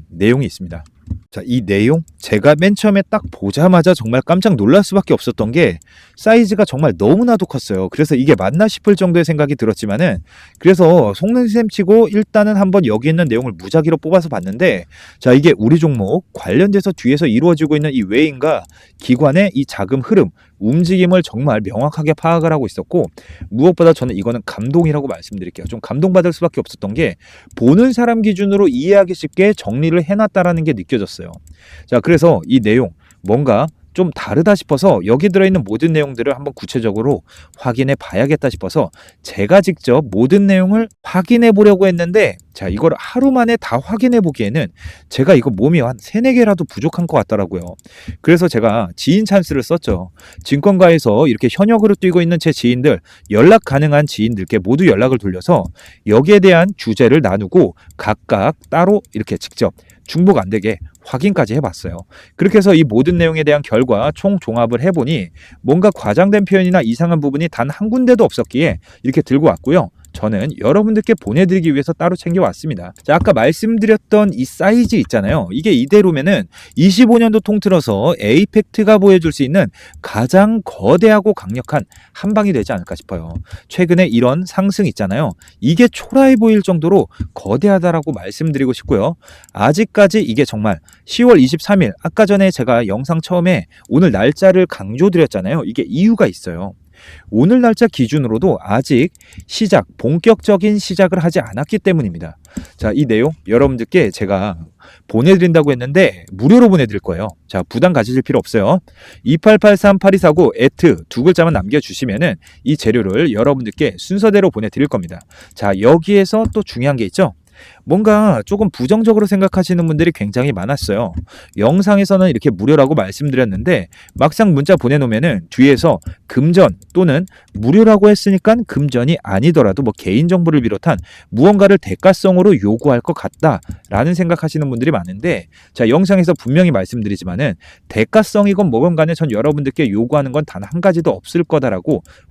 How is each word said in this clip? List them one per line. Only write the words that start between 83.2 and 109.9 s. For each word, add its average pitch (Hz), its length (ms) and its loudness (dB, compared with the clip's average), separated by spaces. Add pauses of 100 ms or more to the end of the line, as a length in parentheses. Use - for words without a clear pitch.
최근에 175 400 0
이런 127 380 0
상승 190 400 -2
있잖아요. 107 460 -4 (280)
이게 165 300 2
초라해 269 480 2
보일 220 240 2
정도로 175 460 0 (260)
거대하다라고 165 800 -2
말씀드리고 131 580 -4
싶고요. 123 460 -2 (340)
아직까지 190 720 0
이게 117 220 -2
정말 104 340 -4 (240)
시월 240 360 4
이십삼 180 420 0
일, 107 200 0
아까 202 240 -2
전에 196 260 2
제가 117 360 -2
영상 135 320 -4
처음에 175 460 -2 (240)
오늘 151 220 2
날짜를 175 540 2
강조드렸잖아요. 131 1000 -2
이게 110 200 -6
이유가 196 400 0
있어요. 92 480 -8 (560)
오늘 180 320 2
날짜 233 260 2
기준으로도 123 760 -2
아직 127 480 0 (380)
시작, 180 380 -2 (120)
본격적인 202 800 0
시작을 190 400 -2
하지 170 200 -2
않았기 143 400 -6
때문입니다. 90 580 -4 (400)
자, 107 160 -4
이 143 120 0
내용 117 260 0 (160)
여러분들께 123 640 0
제가 98 460 -4 (500)
보내드린다고 165 640 2
했는데 127 600 -2
무료로 190 380 4
보내드릴 117 320 0
거예요. 95 260 -6 (200)
자, 92 160 -4
부담 135 300 -2
가지실 127 280 -2
필요 131 180 -2
없어요. 117 400 -2 (440)
이팔팔삼 202 760 4